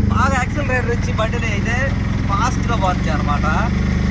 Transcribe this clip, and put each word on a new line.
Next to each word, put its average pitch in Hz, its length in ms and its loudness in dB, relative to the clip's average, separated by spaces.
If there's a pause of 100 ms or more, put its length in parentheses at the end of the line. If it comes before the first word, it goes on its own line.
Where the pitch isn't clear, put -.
(120)
బాగా 269 300 2
యాక్సిలరేటర్ 240 540 -2
ఇచ్చి - 240 -2
బండిని 220 360 -2
అయితే 214 200 0 (540)
ఫాస్ట్గా 214 540 0
పోతుంది - 320 0
అనమాట. 185 300 0 (640)